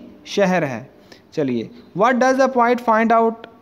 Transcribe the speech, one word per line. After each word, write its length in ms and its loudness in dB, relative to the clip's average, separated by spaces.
शहर 380 0
है। 260 -10
चलिए, 360 -4
what 200 2
does 220 2
the 160 0
poet 220 2
find 340 0
out 220 2